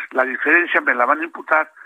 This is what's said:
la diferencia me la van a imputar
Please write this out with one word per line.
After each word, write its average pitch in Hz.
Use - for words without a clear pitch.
la 131
diferencia 160
me 143
la 123
van 147
a 165
imputar 156